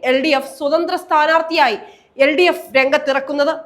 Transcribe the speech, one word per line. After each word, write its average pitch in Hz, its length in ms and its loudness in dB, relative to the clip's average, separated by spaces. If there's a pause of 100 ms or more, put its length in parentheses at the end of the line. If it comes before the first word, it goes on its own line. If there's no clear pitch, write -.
എൽ 262 160 2
ഡി 311 140 2
എഫ് - 180 -10
സ്വതന്ത്ര 330 460 -2
സ്ഥാനാർത്ഥിയായി 311 720 0 (480)
എൽ 302 140 2
ഡി 359 140 6
എഫ് - 140 -10 (120)
രംഗത്തിറക്കുന്നത്. 285 720 0 (120)